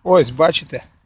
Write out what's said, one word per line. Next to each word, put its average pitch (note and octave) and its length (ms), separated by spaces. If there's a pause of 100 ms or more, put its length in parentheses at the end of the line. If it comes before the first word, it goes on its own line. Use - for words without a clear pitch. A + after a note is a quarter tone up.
Ось, F3 260
бачите, C#3 540 (220)